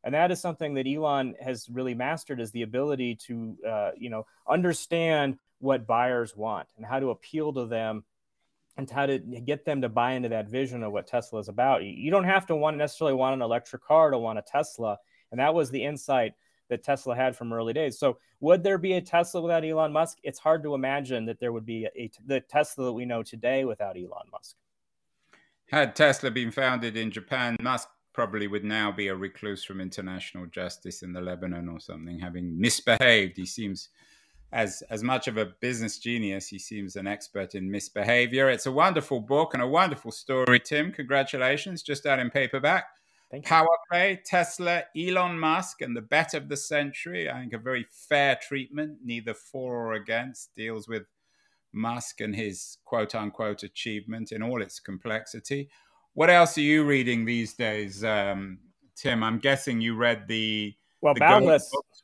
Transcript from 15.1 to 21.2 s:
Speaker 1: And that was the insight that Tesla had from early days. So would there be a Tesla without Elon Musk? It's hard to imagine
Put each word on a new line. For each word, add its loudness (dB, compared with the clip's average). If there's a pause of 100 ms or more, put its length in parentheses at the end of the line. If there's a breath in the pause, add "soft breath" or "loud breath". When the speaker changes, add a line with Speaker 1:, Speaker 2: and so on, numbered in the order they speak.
Speaker 1:
And -6
that 4
was 2
the -4
insight 0 (360)
that -4
Tesla -2
had 2
from -6
early -2
days. -2
So 0 (240 soft breath)
would 6
there 2
be 0
a 2
Tesla 0
without 2
Elon 2
Musk? 0
It's -8
hard 4
to -2
imagine -2